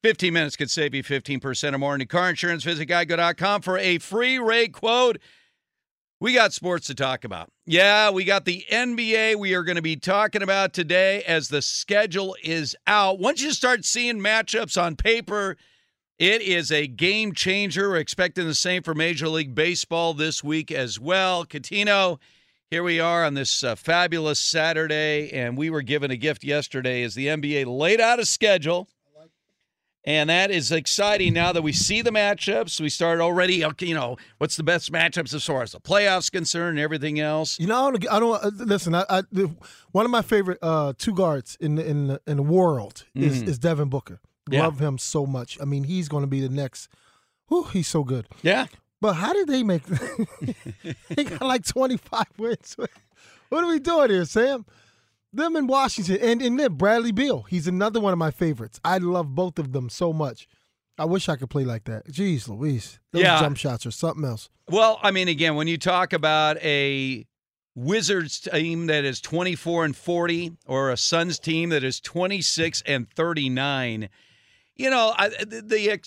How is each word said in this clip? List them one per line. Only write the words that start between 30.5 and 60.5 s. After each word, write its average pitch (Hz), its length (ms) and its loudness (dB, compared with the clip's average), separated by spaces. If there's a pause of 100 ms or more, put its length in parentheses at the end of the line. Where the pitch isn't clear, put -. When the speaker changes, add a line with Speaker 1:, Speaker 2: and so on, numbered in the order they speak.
Speaker 1:
is 160 220 -2
exciting 202 600 0
now 170 200 2
that 165 100 0
we 151 80 0
see 214 320 0
the 233 80 2
matchups. 202 720 0
We 151 80 -2
start 170 320 0
already, 180 440 2
okay, 156 220 -4
you 165 80 -2
know, 127 220 -4 (220)
what's 156 180 -2
the 156 80 -4
best 165 260 2
matchups 165 420 0
as 147 120 -6
far 135 180 -2
as 110 80 -8
the - 100 -18
playoffs 190 480 2
concerned 170 420 -2
and 147 100 -2
everything 151 400 -2
else. 151 400 -2
Speaker 2:
You 165 80 0
know, 254 180 2
I 277 60 4
don't, 220 180 -2
I 208 80 4
don't, 226 260 2
uh, 208 60 2 (140)
listen, 180 320 0
I, 190 120 2
I, 190 220 2
the, 185 240 0 (380)
one 208 120 2
of 240 60 0
my 233 120 2
favorite, 190 380 0
uh, 156 380 0
two 220 160 -2
guards 160 460 0
in 151 160 0
the, 160 100 -2
in 147 220 0
the, 135 180 -2
in 147 120 -2
the 139 40 0
world 156 600 2 (100)
is, 139 280 2
Speaker 1:
Mm-hmm. 110 60 -2
Speaker 2:
is 131 120 -2
Devin 147 300 0
Booker. - 280 -8 (320)
Speaker 1:
Yeah. 143 140 4
Speaker 2:
Love 147 160 -2
him 139 180 0
so - 260 -2
much. 131 360 -6
I 143 60 -4
mean, 139 180 -2
he's 170 240 -4
gonna 143 180 -2
be 135 140 -2
the 135 80 -2
next, 135 400 -6 (580)
whew, 339 160 2
he's 170 240 -2
so 151 160 0
good. 127 240 -4 (160)
Speaker 1:
Yeah. 214 240 2 (340)
Speaker 2:
But 208 120 2
how 196 200 -2
did 392 140 2
they 262 160 0
make, 180 220 0
<laughs> - 1300 -6
they 277 120 -2
got, - 200 -6
like, 262 220 0
twenty-five 254 640 -2 (120)
wins. 226 380 -6 (720)
What 320 120 2
are 349 60 2
we 330 100 2
doing 294 320 4
here, 185 140 2
Sam? 240 420 0 (680)
Them 330 220 0
in 285 100 0
Washington, 226 540 2
and, 233 220 2
and 247 180 0
then 240 140 2
Bradley 226 360 4
Beal. 214 340 0
He's 170 220 -4
another 208 340 0
one 202 120 2
of 175 60 0
my 160 120 0
favorites. 127 540 -4
I 185 140 2
love 175 360 -2
both 180 240 -2
of 135 140 -4
them 123 160 -4
so 170 240 -2
much. 147 340 -4 (520)